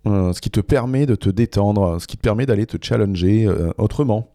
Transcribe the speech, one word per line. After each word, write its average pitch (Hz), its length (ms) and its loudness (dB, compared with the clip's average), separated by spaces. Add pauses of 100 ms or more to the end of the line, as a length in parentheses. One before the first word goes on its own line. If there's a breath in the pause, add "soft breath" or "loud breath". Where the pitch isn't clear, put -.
euh, 95 260 2
ce 87 100 -6
qui - 100 -6
te 110 80 2
permet 131 480 0
de 113 80 2
te - 120 -4
détendre, 101 720 0
ce - 60 -10
qui - 120 -14
te - 40 -10
permet 110 240 0
d'aller 110 220 0
te - 120 -8
challenger, 104 680 2
euh, 85 320 0
autrement ? 113 560 -2